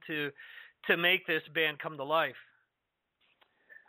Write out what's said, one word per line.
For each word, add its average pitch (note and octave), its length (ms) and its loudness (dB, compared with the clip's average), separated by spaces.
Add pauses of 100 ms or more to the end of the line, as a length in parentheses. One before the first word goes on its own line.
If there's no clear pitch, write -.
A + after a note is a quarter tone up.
to, D3 240 -4 (540)
to F#3+ 100 4
make F3+ 320 4
this D#3+ 140 0 (120)
band D#3 260 0
come D#3 180 -8
to C3+ 60 -6
life"? D3 340 0 (1500)